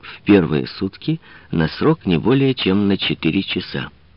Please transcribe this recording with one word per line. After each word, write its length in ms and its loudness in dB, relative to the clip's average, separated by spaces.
в 220 -20
первые 460 4
сутки 520 -6
на 160 0
срок 400 -2
не 100 2
более 380 2
чем 320 0
на 100 2
четыре 460 -2
часа. 480 -8